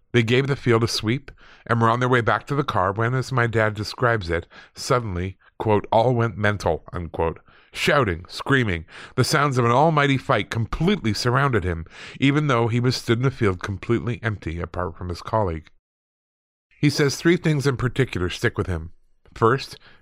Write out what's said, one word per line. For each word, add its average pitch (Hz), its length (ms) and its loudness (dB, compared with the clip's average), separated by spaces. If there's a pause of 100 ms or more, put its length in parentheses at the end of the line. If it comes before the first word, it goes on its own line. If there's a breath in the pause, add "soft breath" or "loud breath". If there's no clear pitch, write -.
(140)
They 120 100 4
gave 123 240 2
the 139 80 0
field 113 280 2
a 113 40 0
sweep 113 420 -4 (380 loud breath)
and 117 120 0
were 113 100 4
on 120 100 2
their 127 100 2
way 123 120 4
back 107 260 0
to 143 80 -4
the 135 80 0
car 98 280 0
when, 113 220 0
as 131 180 -4
my 123 140 2
dad 110 300 0
describes 107 560 -2
it, 85 160 -2 (280 loud breath)
suddenly, 95 600 -2 (220 soft breath)
quote, 104 320 0
"all 113 240 4
went 113 220 0
mental," 98 460 -2 (100)
unquote. 82 460 -4 (320 soft breath)
Shouting, 107 560 0
screaming, 110 580 -2 (300 loud breath)
the 127 80 2
sounds 143 360 2
of 120 60 2
an 117 60 4
almighty 143 460 4
fight 113 320 0
completely 117 640 0
surrounded 123 500 0
him, 82 220 -4 (340 loud breath)
even 143 280 2
though 117 200 2
he 113 120 0
was 123 160 0
stood 117 240 0
in 123 40 -2
the 135 80 2
field 95 300 -2
completely 104 600 -4
empty 92 360 -6
apart 85 380 -6
from 90 120 -10
his 85 120 -10
colleague. 90 480 -4 (1000)
He - 200 0
says 139 260 0
three 170 220 2
things 147 300 0
in 127 100 0
particular 117 520 -2
stick - 280 -2
with 101 100 -4
him. 82 240 -6 (420)
First, - 440 0 (240 soft breath)